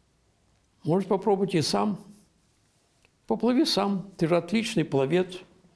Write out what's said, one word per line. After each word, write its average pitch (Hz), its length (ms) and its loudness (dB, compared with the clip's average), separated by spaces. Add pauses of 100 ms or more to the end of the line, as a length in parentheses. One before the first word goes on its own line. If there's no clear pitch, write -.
(840)
Может, 180 240 0
попробуйте 196 520 0
и - 20 2
сам. 202 380 -2 (1300)
Поплыви 247 380 2
сам. 196 520 -2
Ты 165 100 0
же 170 100 4
отличный 170 460 -2
пловец. 151 540 0 (380)